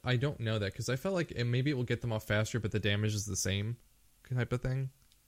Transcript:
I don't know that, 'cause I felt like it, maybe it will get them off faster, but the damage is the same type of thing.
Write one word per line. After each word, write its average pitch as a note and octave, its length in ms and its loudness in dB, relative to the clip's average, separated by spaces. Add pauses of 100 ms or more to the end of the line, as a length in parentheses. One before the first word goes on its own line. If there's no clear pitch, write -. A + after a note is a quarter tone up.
I B2 120 2
don't C3+ 240 0
know A2 180 0
that, G2 160 -2
'cause - 140 -6
I B2+ 80 2
felt G3 180 -2
like F3 180 0
it, A#2+ 120 -2
maybe B2+ 260 2
it D3 40 2
will B2 100 0
get A#2 160 0
them A#2+ 120 -2
off A2 140 -2
faster, G#2+ 340 2
but G#2+ 120 -2
the G#2 80 2
damage G#2 340 2
is G#2 120 -2
the G2 100 -2
same G2+ 400 0 (560)
type B2 200 0
of B2+ 100 -2
thing. C3+ 280 -2 (380)